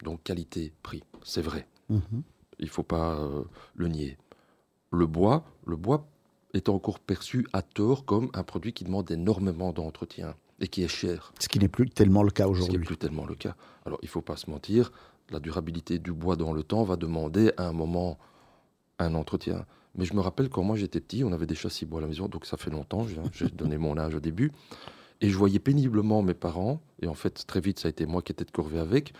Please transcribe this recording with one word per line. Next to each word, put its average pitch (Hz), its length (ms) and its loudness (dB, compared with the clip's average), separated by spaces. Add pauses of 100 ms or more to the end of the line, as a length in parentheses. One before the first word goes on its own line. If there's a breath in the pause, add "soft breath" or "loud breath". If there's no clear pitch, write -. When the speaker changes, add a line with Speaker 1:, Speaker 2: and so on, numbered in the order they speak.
Speaker 1:
donc 82 200 -8
qualité-prix, 82 800 -8 (200)
c'est - 180 -4
vrai. 78 260 -6 (220)
Speaker 2:
Mhm. 110 340 -2 (340)
Speaker 1:
Il 76 120 -6
faut - 140 -4
pas, 82 360 0
euh, 73 240 -4 (320 loud breath)
le 85 120 -4
nier. 76 300 -6 (760 soft breath)
Le 85 160 4
bois, 101 360 4 (220)
le 85 100 -4
bois 123 320 0 (460)
est 95 160 2
encore 98 300 0
perçu - 520 -2
à 95 120 -2
tort 127 420 0
comme 113 300 2
un 92 80 -4
produit 101 300 -6
qui - 100 -10
demande 90 260 -4
énormément 90 640 0
d'entretien 80 640 -8 (260)
et - 60 -4
qui - 160 -2
est 82 40 0
cher. 87 520 -4
Speaker 2:
Ce - 100 -4
qui - 80 2
n'est 98 100 6
plus 127 220 2
tellement 101 320 8
le 101 80 8
cas 101 140 2
Speaker 1:
Ce 95 60 4
qui 95 40 4
n'est 92 80 2
Speaker 2:
aujourd'hui. 87 240 0
Speaker 1:
plus 87 120 -4
tellement 76 280 -4
le 80 80 -8
cas. - 220 -8 (300 loud breath)
Alors, 73 180 -8
il - 40 -12
faut 80 140 -6
pas 76 160 -8
se - 140 -12
mentir, 104 400 2 (400 soft breath)
la 78 80 -6
durabilité 82 580 -4
du 85 160 -6
bois 82 220 0
dans 80 180 -2
le 78 80 -2
temps 110 220 2
va 92 120 0
demander 82 600 2
à 90 100 -2
un 82 60 -4
moment 85 460 -2 (800 soft breath)
un 82 160 0
entretien. 87 500 -4 (300 soft breath)
Mais 90 100 -2
je 82 80 -4
me 101 80 2
rappelle 127 280 0
quand 95 120 -2
moi 104 140 2
j'étais 95 240 -2
petit, 120 240 -4
on 107 80 0
avait 82 160 -2
des 80 80 -2
châssis - 300 -6
bois 80 140 -6
à - 40 -4
la 76 40 -4
maison, 82 200 -4
donc 87 180 -8
ça - 120 -6
fait - 120 -6
longtemps, 78 380 -4
je 98 80 -8
viens, 80 160 -6
j'ai - 160 -4
Speaker 2:
<laughs> - 20 2
Speaker 1:
donné 76 300 -2
mon 78 180 0
âge 78 160 -2
au 76 60 -2
début, 85 320 0 (680 loud breath)
et 101 80 6
je 95 80 2
voyais 98 220 6
péniblement 110 640 4
mes 90 120 4
parents, 92 480 -2 (200)
et 85 60 -2
en 80 60 -2
fait - 340 -4
très 95 140 0
vite 95 180 0
ça - 80 -2
a - 20 2
été 80 160 -2
moi 87 160 0
qui - 100 -6
étais - 140 -6
de - 60 -20
corvée 80 280 -2
avec, 117 400 0